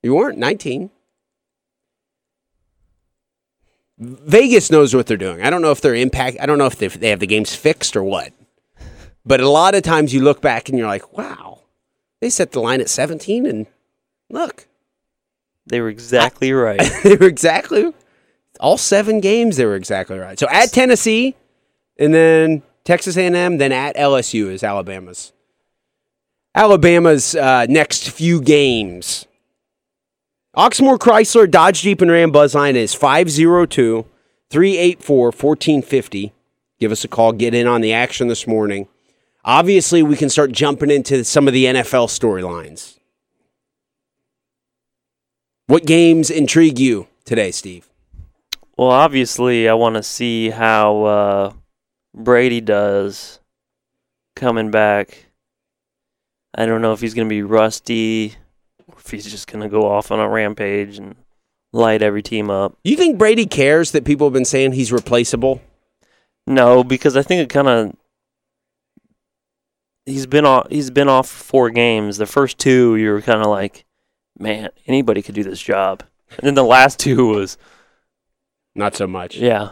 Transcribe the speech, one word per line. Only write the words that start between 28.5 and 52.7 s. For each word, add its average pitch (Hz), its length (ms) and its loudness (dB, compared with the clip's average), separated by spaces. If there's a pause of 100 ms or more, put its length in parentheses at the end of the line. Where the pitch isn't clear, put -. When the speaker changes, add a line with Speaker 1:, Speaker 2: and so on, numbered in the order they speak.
Speaker 1:
Oxmoor 247 420 4
Chrysler 220 540 4
Dodge 175 300 4
Jeep 196 200 0
and 175 80 4
Ram 170 220 4
Buzz 147 240 4
line 143 220 2
is 110 160 -2
five 156 360 2
zero 170 360 2
two, 113 400 -2 (440)
three 185 280 2
eight 175 260 0
four, 123 300 2
fourteen 147 480 -2
fifty. 104 500 -6 (480)
Give 107 140 -2
us - 100 -8
a 110 60 -10
call, 113 240 2
get 117 200 -2
in 120 140 0
on 120 140 0
the 110 120 -2
action 120 360 -4
this 113 180 -6
morning. 104 400 -4 (560)
Obviously, 170 580 2
we 147 140 2
can 143 140 -2
start 139 240 0
jumping 143 360 -2
into 135 360 0
some 139 220 2
of 131 60 2
the 131 140 2
N 127 80 0
F 127 180 -2
L 120 140 2
storylines. 87 880 -6 (2750)
What 160 180 2
games 165 440 4
intrigue 156 500 2
you 117 280 0 (180)
today, 107 260 -4
Steve? 90 380 -16 (880)
Speaker 2:
Well, 127 120 2
obviously, 127 760 0
I 110 60 4
wanna 113 300 0
see 113 480 -6
how, 107 520 0
uh, 101 500 0 (600)
Brady 120 480 0
does 101 800 -4 (960)